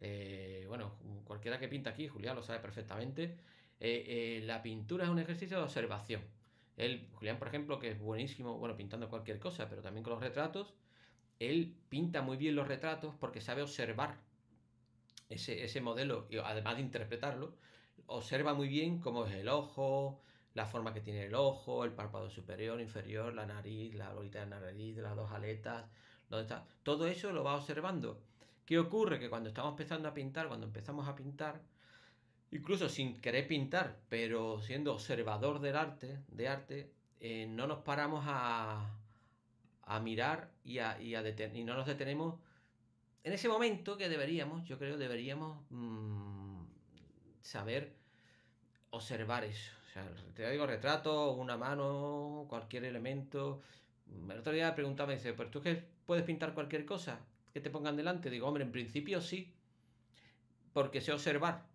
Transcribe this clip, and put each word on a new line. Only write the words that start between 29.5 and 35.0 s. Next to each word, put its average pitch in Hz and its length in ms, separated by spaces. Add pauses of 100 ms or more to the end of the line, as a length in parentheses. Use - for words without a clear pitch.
empezando 156 380
a 143 40
pintar, 147 340
cuando 113 200
empezamos 139 400
a 143 80
pintar, 143 460 (880)
incluso 165 380
sin 131 320
querer 127 260
pintar, 151 520 (100)
pero 113 520
siendo 131 320
observador 113 640